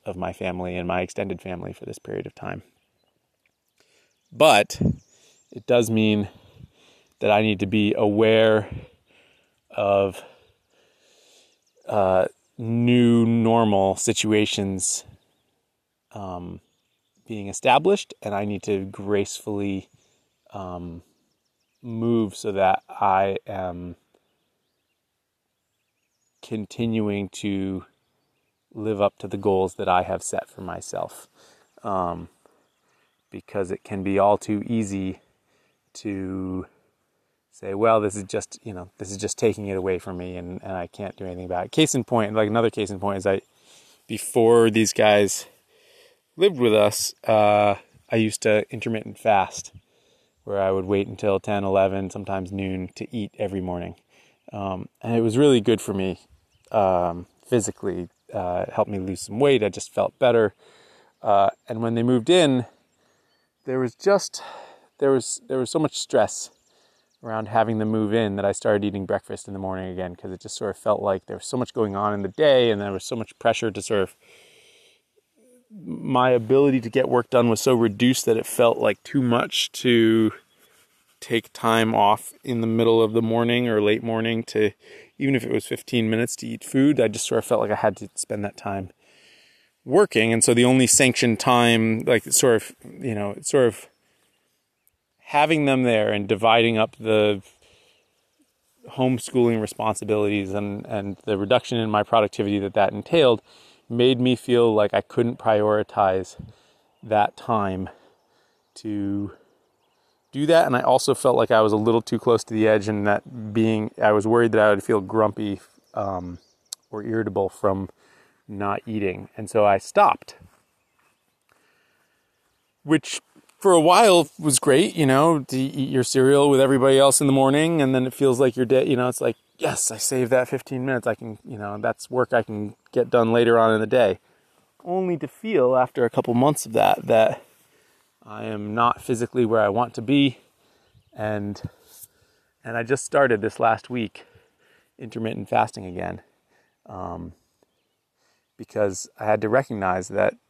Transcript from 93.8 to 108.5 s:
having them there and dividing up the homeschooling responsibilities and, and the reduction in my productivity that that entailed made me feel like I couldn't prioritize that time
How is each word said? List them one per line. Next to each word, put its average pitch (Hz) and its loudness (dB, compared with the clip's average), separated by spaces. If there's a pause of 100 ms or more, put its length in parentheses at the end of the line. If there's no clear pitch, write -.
having 151 2
them 131 2
there 107 2
and 101 -4
dividing 113 4
up 110 0
the 107 0 (1500)
homeschooling 123 0
responsibilities 104 -2
and, 101 -6
and 101 -8
the 104 -2
reduction 117 0
in 113 -2
my 104 2
productivity 104 0
that 98 -6
that 101 2
entailed 120 2 (480)
made 120 2
me 127 2
feel 120 2
like 104 2
I 101 0
couldn't 120 -2
prioritize 104 0 (680)
that 107 0
time 95 -2 (880)